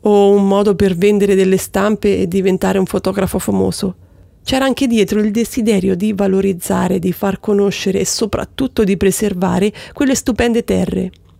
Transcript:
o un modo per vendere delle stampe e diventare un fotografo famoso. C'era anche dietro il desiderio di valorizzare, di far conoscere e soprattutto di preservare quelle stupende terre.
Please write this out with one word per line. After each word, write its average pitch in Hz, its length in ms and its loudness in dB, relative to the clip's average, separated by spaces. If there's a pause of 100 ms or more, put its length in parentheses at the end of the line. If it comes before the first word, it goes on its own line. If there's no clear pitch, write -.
o 202 260 4
un 202 160 4
modo 202 280 2
per 196 200 2
vendere 202 400 2
delle 190 220 2
stampe 202 600 0
e 190 80 0
diventare 190 500 0
un 190 80 2
fotografo 190 540 -2
famoso. 190 560 -2 (480)
C'era 262 220 -2
anche 262 220 0
dietro 214 340 2
il 214 100 0
desiderio 208 640 0
di 214 160 -2
valorizzare, 190 880 0
di 175 140 -2
far 196 260 -4
conoscere 202 600 0
e 190 60 0
soprattutto - 800 -2
di 190 140 2
preservare 190 760 0 (220)
quelle 277 220 0
stupende 233 480 0
terre. 185 480 -2 (280)